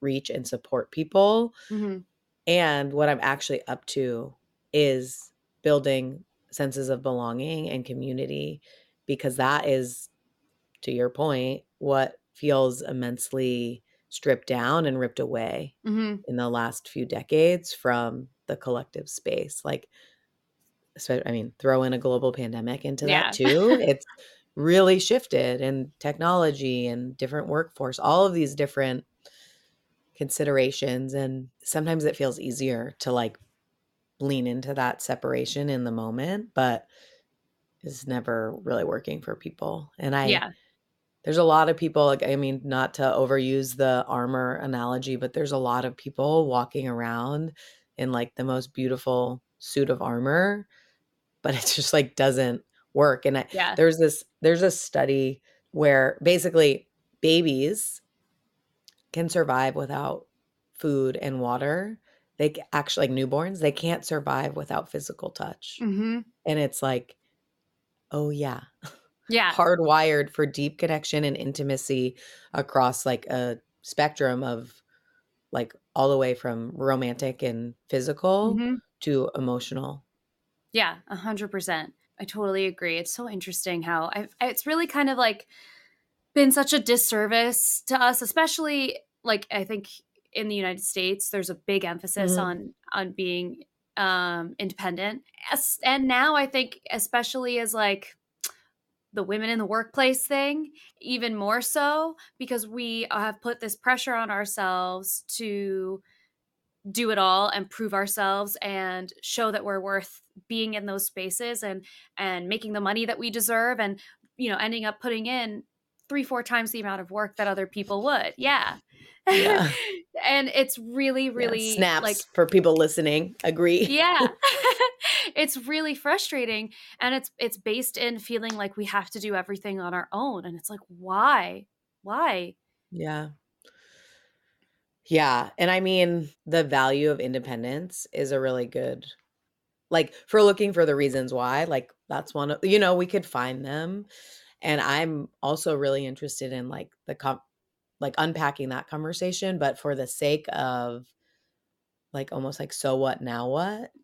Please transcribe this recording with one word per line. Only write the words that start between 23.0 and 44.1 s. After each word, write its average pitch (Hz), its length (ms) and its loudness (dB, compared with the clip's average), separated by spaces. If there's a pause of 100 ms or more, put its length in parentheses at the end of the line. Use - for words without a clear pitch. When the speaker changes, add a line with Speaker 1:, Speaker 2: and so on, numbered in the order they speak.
Speaker 2:
Yeah. 170 220 2
<laughs> - 20 -4
Speaker 1:
that - 0 -
too. 160 500 6
It's 143 240 2 (500)
really 185 440 6
shifted 131 640 2
in 135 380 -2
technology 147 880 2
and 123 300 -6
different 143 300 -4
workforce, 151 520 -4
all 170 260 6
of 190 80 2
these 143 220 0
different 135 500 -2 (1120)
considerations. 135 960 0
And 131 360 -4 (140)
sometimes 160 420 0
it 151 100 2
feels 135 240 -2
easier 123 600 -4
to, 131 120 -2
like, 120 260 0 (840)
lean 139 280 -2
into 127 260 -6
that 123 280 -2
separation 131 680 -4
in 127 140 -2
the 120 80 -4
moment, 127 640 -6
but 127 340 0 (960)
is 139 240 -12
never 117 560 -4
really 113 200 -2
working - 380 -6
for - 140 -8
people. - 640 -10
And 139 160 -2
I 139 260 2
Speaker 2:
Yeah. - 100 -6 (720)
Speaker 1:
there's 156 140 0
a 170 60 6
lot 160 260 8
of 160 80 0
people, 151 300 2
like, 139 160 2
I 139 140 2
mean, 135 280 -2
not 131 300 -2
to 139 80 -2
overuse 131 760 2
the 127 300 2
armor 127 500 -2